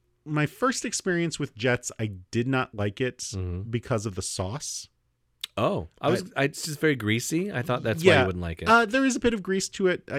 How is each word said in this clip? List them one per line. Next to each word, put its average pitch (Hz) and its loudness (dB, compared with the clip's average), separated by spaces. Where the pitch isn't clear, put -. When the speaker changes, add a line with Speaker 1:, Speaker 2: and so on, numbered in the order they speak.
Speaker 1:
my 151 0
first 247 -2
experience 170 -2
with 143 -4
Jets, 120 0
I 110 -2
did 120 0
not 131 0
like 104 -2
it 127 -2
Speaker 2:
Mm-hmm. 92 -6
Speaker 1:
because 113 -2
of 98 -6
the 98 -6
sauce. - -6
Speaker 2:
Oh, 120 0
I 139 0
was, 170 0
Speaker 1:
I 139 2
Speaker 2:
I, - 4
it's - -4
just 151 -8
very 156 4
greasy. 120 0
I 127 -4
thought 127 -2
that's 113 0
why 180 8
you 147 8
Speaker 1:
Yeah. 127 6
Speaker 2:
wouldn't 90 -2
like 85 -4
it. - 0
Speaker 1:
Uh, 233 8
there 254 2
is 254 2
a - -4
bit 240 2
of 196 -2
grease 190 0
to 190 0
it. 180 0
I, - -4